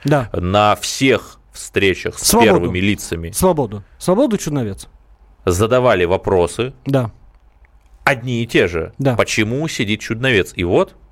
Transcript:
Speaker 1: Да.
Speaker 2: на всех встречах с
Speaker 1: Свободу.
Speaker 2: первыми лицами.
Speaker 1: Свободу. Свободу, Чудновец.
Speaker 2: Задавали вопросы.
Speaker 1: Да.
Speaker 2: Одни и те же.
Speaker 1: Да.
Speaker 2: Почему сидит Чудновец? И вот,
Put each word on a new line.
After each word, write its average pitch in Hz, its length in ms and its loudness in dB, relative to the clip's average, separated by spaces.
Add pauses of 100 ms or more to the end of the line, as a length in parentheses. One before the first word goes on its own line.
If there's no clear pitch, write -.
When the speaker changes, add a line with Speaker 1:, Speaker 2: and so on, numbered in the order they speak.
Speaker 1:
Да. 143 280 -2
Speaker 2:
на 98 440 2
всех - 640 -2 (140)
встречах - 640 -2
с - 80 -12
Speaker 1:
Свободу. 113 260 4
Speaker 2:
первыми 87 280 0
лицами. 87 520 -4
Speaker 1:
Свободу. 135 500 -2 (160)
Свободу, 214 400 0
Чудновец. 123 500 -6 (560)
Speaker 2:
Задавали 107 600 2
вопросы. 95 640 0 (140)
Speaker 1:
Да. 131 240 0 (920)
Speaker 2:
Одни 123 380 -2
и 117 40 -4
те 117 200 2
же. 85 320 -4
Speaker 1:
Да. 135 160 0
Speaker 2:
Почему 113 540 -2
сидит 107 320 -2
Чудновец? 117 560 0
И 90 80 -4
вот, 127 320 0 (160)